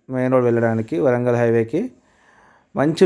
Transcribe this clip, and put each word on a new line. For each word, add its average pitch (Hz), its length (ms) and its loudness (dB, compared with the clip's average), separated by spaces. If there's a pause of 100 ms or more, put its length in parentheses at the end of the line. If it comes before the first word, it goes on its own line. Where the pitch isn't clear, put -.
(180)
మెయిన్ 127 180 -2
రోడ్ 123 160 2
వెళ్ళడానికి 113 460 -2 (100)
వరంగల్ 123 360 0
హైవేకి. 117 400 0 (960)
మంచి 156 260 0